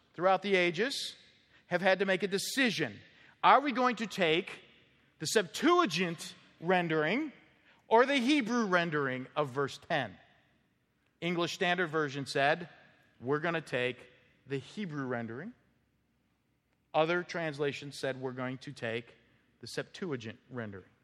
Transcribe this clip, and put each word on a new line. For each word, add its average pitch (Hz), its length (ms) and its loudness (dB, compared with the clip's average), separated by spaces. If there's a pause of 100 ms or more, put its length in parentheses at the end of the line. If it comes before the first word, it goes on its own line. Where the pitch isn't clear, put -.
(140)
throughout 185 280 2
the 196 140 2
ages 180 600 0 (520)
have 175 140 0
had 190 180 4
to 202 60 0
make 185 180 0
a 196 40 0
decision. 180 640 -2 (480)
Are 214 200 8
we 285 100 -2
going 247 260 0
to 226 100 -6
take 170 440 2 (680)
the 160 60 -6
Septuagint 190 1080 0 (260)
rendering 175 720 0 (560)
or 233 180 8
the 277 120 2
Hebrew 240 480 2
rendering 151 640 0 (100)
of 151 120 0
verse 135 300 -4 (100)
ten? 131 220 -2 (1120)
English 170 320 -2
Standard 175 340 0
Version 143 380 -2
said, 147 420 0 (540)
"We're 139 180 0
gonna 165 220 -2
take 123 360 -2 (500)
the 135 100 -4
Hebrew 147 480 -8
rendering." 123 480 -8 (1400)
Other 165 300 2
translations 143 760 -6
said, 131 220 -4
"We're 127 120 -6
going 127 280 -6
to 151 120 -14
take 120 440 -8 (460)
the 117 60 -14
Septuagint 127 720 -8 (100)
rendering." 107 400 -10 (140)